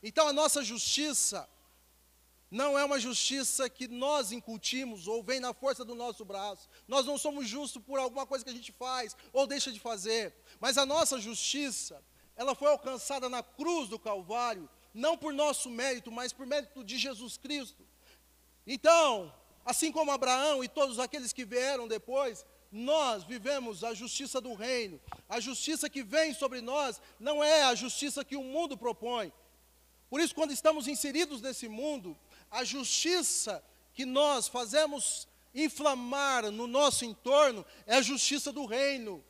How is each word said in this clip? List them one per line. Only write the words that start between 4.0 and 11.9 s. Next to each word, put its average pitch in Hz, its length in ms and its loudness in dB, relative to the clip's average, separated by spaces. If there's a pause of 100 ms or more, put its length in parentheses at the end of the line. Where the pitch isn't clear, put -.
incutimos 226 760 -6
ou 226 140 -2
vem 247 180 -2
na 247 140 -6
força 254 300 -2
do 233 100 -10
nosso 233 300 -8
braço. 196 460 -10 (180)
Nós 269 180 2
não 285 120 -2
somos 285 300 -4
justos 240 360 -8
por 269 160 -4
alguma 262 260 -4
coisa 254 200 -6
que 262 40 -14
a 247 40 -10
gente 233 180 -14
faz 254 440 -6 (180)
ou 269 120 4
deixa 269 260 -2
de 214 80 -12
fazer. 220 540 -2 (260)
Mas 240 180 2
a 277 80 6
nossa 277 340 2
justiça, 226 840 -4 (320)